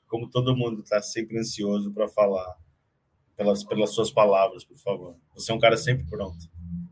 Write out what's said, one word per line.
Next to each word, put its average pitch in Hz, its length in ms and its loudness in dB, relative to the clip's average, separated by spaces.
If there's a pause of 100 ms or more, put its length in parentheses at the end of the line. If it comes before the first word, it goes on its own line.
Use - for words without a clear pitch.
Como 117 220 -6
todo 127 260 2
mundo 117 280 -4
tá 107 180 0
sempre 113 380 -6
ansioso 101 520 -2
pra 104 160 -2
falar, 95 480 0 (800)
pelas, 101 280 2
pelas 107 320 0
suas 110 160 0
palavras, 95 520 4
por - 140 -20
favor. 90 380 -8 (180)
Você - 180 -6
é 113 40 0
um - 40 -4
cara 113 160 8
sempre 101 300 0
pronto. 92 420 -10 (440)